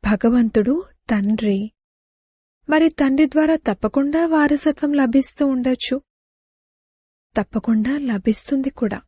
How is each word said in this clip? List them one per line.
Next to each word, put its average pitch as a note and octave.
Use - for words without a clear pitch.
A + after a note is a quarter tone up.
భగవంతుడు A#3
తండ్రి, G#3
మరి D#4
తండ్రి C#4
ద్వారా D#4
తప్పకుండా C#4
వారసత్వం D4
లభిస్తూ C4+
ఉండొచ్చు. B3+
తప్పకుండా A3+
లభిస్తుంది C4
కూడా. G3+